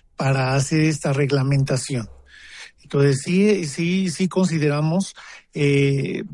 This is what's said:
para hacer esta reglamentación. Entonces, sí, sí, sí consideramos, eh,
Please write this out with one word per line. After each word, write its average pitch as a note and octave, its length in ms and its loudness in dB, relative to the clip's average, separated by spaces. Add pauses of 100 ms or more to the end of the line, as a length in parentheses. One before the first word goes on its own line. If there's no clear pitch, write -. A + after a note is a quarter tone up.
(140)
para C3+ 400 0
hacer C#3 280 2
esta D#3 300 0
reglamentación. C3+ 960 0 (760)
Entonces, C#3 400 2
sí, F#3+ 420 2
sí, F3 440 -2
sí F#3 180 0
consideramos, D#3+ 840 0 (380)
eh, C#3 680 0 (120)